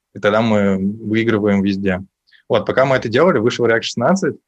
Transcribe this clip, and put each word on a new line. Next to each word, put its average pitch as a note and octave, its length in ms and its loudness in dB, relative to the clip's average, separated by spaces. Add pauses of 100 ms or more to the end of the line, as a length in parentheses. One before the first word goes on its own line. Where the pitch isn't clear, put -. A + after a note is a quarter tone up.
(160)
и G#2 40 -18
тогда G#2 220 2
мы G2+ 360 2
выигрываем G#2+ 840 0
везде. G2 380 -2 (480)
Вот, A2 160 0
пока B2+ 200 2
мы C3+ 120 2
это C3 120 -6
делали, C#3 300 2
вышел A#2 260 0
React A2+ 160 2
шестнадцать, D3+ 540 -2 (120)